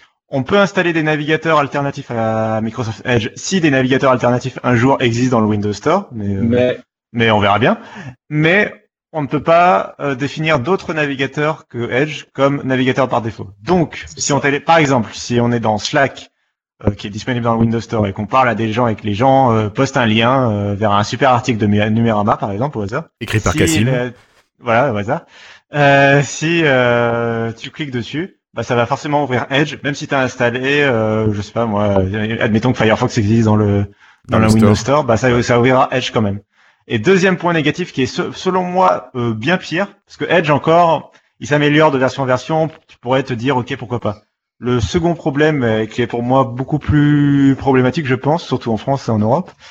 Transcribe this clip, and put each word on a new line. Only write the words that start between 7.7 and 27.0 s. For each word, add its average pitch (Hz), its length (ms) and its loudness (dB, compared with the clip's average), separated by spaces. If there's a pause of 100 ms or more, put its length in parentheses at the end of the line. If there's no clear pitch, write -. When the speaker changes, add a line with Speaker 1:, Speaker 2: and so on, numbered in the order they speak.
Speaker 1:
Mais 165 420 2 (400)
on 160 80 -6
ne 143 60 -4
peut 143 160 -4
pas, 175 580 4
euh, 143 140 -2
définir 151 440 -2
d'autres 175 360 -2
navigateurs 147 720 -4
que 117 220 -6
Edge 143 420 -2
comme 139 320 0
navigateur 131 460 0
par 123 100 0
défaut. 104 300 -10 (120)
Donc, 165 440 -2
Speaker 2:
C'est - 140 -16
Speaker 1:
si - 80 -6
Speaker 2:
ça. 147 80 0
Speaker 1:
on 135 40 2
télé-, 139 200 0
par 165 180 4
exemple, 135 340 2
si - 260 -4
on 120 140 2
est 117 80 0
dans 110 160 0
Slack, - 540 -2 (560)
euh, 104 60 0
qui 104 160 -10
est - 20 -10
disponible 117 340 -4
dans 117 80 2
le 117 80 0
Windows 113 220 0
Store 110 240 -2
et 98 80 -4
qu'on 107 100 -6
parle 127 240 2
à 113 60 0
des 110 180 -2
gens 120 140 0
et 110 80 0
que - 100 -14
les 104 80 -2
gens, 131 400 4
euh, 110 160 0
postent 135 300 -2
un 123 80 2
lien, 117 440 2
euh, 101 240 -2
vers 101 180 0
un 104 120 2
super 127 240 0
article 120 300 0
de 107 80 0
Mi-, 104 240 2
Numérama, 113 480 2
par 110 140 -6
exemple, 120 260 -6
au 107 60 -4
hasard. 131 200 -8 (160)
Speaker 3:
Écrit 110 200 -4
par 101 120 -2
Speaker 1:
Si 101 60 -2
Speaker 3:
Cassim. 101 260 2
Speaker 1:
le, 123 300 -2 (460)
voilà, 120 340 2
au - 20 -2
hasard. 113 300 -4 (480)
Euh, 139 500 4
si, 165 400 -2
euh, 117 880 0